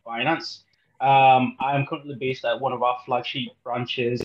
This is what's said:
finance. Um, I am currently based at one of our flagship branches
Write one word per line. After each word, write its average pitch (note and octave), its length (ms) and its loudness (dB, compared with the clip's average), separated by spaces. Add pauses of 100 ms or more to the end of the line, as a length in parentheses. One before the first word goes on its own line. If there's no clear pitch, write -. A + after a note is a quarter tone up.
finance. C#3+ 580 -4 (380)
Um, C3 580 6
I C#3 160 -2
am C3+ 100 0
currently C#3+ 300 -10
based B2+ 300 -6
at A#2 140 0
one C3 120 -2
of A#2+ 120 -2
our B2 220 0
flagship B2 440 -4 (160)
branches B2 600 -4